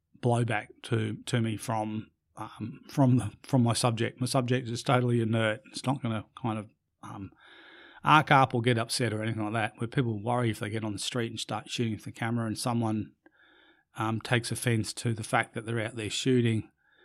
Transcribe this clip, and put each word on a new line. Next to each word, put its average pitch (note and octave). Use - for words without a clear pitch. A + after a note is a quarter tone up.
blowback A#2
to, A2
to A#2+
me A2+
from, A2
um, -
from B2+
the, G#2
from B2+
my A#2
subject. A#2
My B2+
subject B2+
is A#2
totally B2
inert. A2
It's -
not C3
gonna A2
kind A2
of, G#2
um, G2+
arc D3+
up C3+
or A#2+
get A#2
upset A#2
or G#2+
anything G#2+
like G#2+
that, A2+
where A2+
people A2+
worry A#2+
if G#2+
they G#2+
get G#2+
on G#2+
the G2
street A#2
and A2
start -
shooting A2+
with -
the -
camera A#2
and G#2+
someone, A2+
um, A2
takes A#2
offence A2+
to A#2+
the G#2+
fact A2+
that A#2
they're A#2
out A2
there G#2+
shooting, A#2+